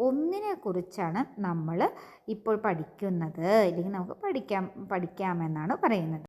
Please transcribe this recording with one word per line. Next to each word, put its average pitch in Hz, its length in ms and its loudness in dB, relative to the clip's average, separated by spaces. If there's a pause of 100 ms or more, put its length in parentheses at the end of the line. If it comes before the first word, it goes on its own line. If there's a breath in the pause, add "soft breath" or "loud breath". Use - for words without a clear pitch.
ഒന്നിനെക്കുറിച്ചാണ് 254 1400 0
നമ്മൾ 175 500 0 (380 loud breath)
ഇപ്പോൾ 220 280 0
പഠിക്കുന്നത്, 180 1040 2
അല്ലെങ്കിൽ 180 300 2
നമുക്ക് 185 280 -6
പഠിക്കാം, 208 640 -2
പഠിക്കാമെന്നാണ് 175 920 0
പറയുന്നത്. 160 520 2